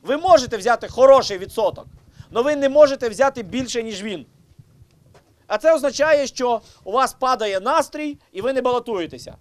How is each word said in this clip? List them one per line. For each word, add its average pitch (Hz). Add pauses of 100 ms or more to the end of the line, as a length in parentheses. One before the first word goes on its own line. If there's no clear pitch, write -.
Ви 262
можете 311
взяти 220
хороший 247
відсоток, 190 (480)
але 220
ви 294
не 277
можете 269
взяти 254
більше, 233
ніж 208
він. 180 (1200)
А 214
це 320
означає, 285
що 240 (220)
у 190
вас 262
падає 220
настрій 294 (140)
і 190
ви 254
не 269
балотуєтеся. 214